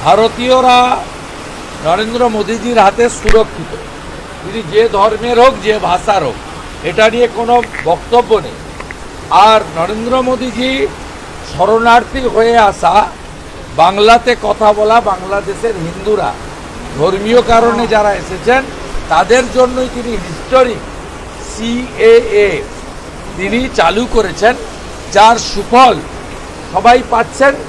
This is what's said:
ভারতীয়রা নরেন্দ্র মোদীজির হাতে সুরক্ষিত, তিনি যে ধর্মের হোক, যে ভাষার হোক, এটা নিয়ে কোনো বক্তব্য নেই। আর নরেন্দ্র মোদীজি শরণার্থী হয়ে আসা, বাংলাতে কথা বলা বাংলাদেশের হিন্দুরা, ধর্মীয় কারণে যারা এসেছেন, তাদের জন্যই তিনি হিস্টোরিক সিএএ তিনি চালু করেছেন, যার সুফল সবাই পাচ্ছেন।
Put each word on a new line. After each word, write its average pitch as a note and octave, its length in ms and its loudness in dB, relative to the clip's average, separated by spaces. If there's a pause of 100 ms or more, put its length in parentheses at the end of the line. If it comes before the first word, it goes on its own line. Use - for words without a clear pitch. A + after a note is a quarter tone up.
ভারতীয়রা B3 920 4 (880)
নরেন্দ্র A3 440 0
মোদীজির A3 500 -2
হাতে A#3 300 4
সুরক্ষিত, G#3 680 2 (680)
তিনি G3+ 280 -8
যে A3 180 4
ধর্মের A3 500 0
হোক, C4 140 6 (100)
যে G#3+ 160 0
ভাষার F3+ 440 0
হোক, B2 100 -4 (500)
এটা G#3+ 260 2
নিয়ে A#3 260 2
কোনো A#3 260 2 (240)
বক্তব্য G3+ 500 2
নেই। F3+ 160 -4 (800)
আর G#3+ 320 6 (160)
নরেন্দ্র A3 440 -2
মোদীজি B3+ 680 -2 (680)
শরণার্থী A3+ 600 2
হয়ে A#3 380 2
আসা, G3 500 2 (680)
বাংলাতে G#3+ 680 4
কথা G#3+ 300 2
বলা G#3+ 280 4
বাংলাদেশের G3+ 760 -4
হিন্দুরা, F3+ 580 -4 (640)
ধর্মীয় G3+ 440 2
কারণে A3+ 460 2
যারা G#3 260 2
এসেছেন, F#3+ 500 -2 (460)
তাদের F#3+ 340 4 (100)
জন্যই B3+ 400 2
তিনি A#3+ 180 -6
হিস্টোরিক G#3+ 680 0 (760)
সিএএ A3+ 1080 2 (760)
তিনি A3 380 -2
চালু G3 380 2
করেছেন, G3+ 420 2 (560)
যার A3 260 6
সুফল A3+ 580 4 (760)
সবাই A#3+ 360 4
পাচ্ছেন। B3+ 460 0 (140)